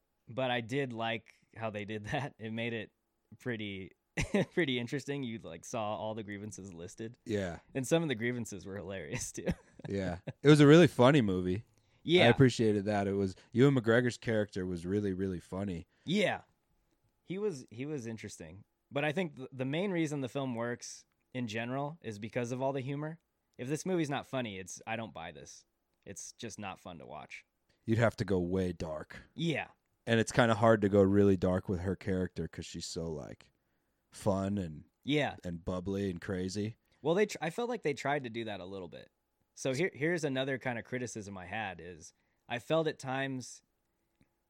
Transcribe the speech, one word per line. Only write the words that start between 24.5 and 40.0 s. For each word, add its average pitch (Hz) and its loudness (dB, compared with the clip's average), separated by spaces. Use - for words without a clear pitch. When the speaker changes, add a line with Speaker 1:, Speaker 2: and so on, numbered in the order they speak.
Speaker 1:
it's, - -12
I 113 -4
don't 110 -10
buy 82 -12
this. 71 -18
It's - -14
just 117 -12
not 95 -10
fun 90 -14
to 67 -16
watch. 69 -14
Speaker 2:
You'd 110 2
have 117 2
to 113 -4
go 95 2
way 90 0
dark. 80 -8
Speaker 1:
Yeah. 143 -2
Speaker 2:
And 117 4
it's - 0
kinda 117 6
hard 113 6
to 101 4
go 101 8
really 98 8
dark 92 0
with 87 0
her 92 -2
character 90 -4
'cause - -12
she's 85 -10
so, 85 -6
like, 67 -10
fun 98 0
and 78 -8
Speaker 1:
Yeah. 135 0
Speaker 2:
and 87 -8
bubbly 98 -2
and 85 -6
crazy. 98 -4
Speaker 1:
Well, 156 0
they 208 4
tr-, - -10
I 156 -4
felt 233 -6
like 247 -6
they 147 0
tried 139 -2
to 117 -8
do 113 -6
that 104 -8
a 87 -10
little 95 -10
bit. 67 -18
So - -4
here, 127 0
here's 156 -2